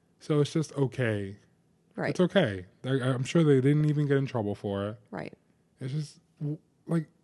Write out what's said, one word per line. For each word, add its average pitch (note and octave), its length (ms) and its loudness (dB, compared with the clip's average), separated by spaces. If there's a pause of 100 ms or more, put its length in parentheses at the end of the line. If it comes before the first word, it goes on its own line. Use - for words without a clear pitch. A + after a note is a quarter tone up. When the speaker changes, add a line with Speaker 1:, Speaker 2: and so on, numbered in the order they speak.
(200)
Speaker 1:
So D3 200 0
it's C#3+ 120 0
just D#3 240 -2
okay. A2 600 -2 (600)
Speaker 2:
Right. - 140 -4
Speaker 1:
It's - 100 -2
okay. B2+ 460 2 (180)
I, B2+ 60 -4
I'm C3 340 -2
sure E3+ 180 2
they C#3+ 200 6
didn't D3 240 4
even D3 200 0
get C#3 120 2
in C3+ 80 -2
trouble G#2 280 -2
for G2+ 360 -4
it. A2 80 -12 (120)
Speaker 2:
Right. - 220 -10 (480)
Speaker 1:
It's C3 140 -8
just, D3+ 240 -8 (220)
w-, D3+ 180 -6 (280)
like, D#3+ 200 -2 (180)